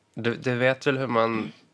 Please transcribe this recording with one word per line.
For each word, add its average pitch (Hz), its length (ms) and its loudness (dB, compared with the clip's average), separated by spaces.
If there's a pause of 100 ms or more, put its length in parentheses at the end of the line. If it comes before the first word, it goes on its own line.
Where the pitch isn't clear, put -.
(140)
Du, 117 220 -2
du 127 180 -2
vet 127 320 0
väl 139 120 2
hur 131 80 -2
man, 113 460 0 (220)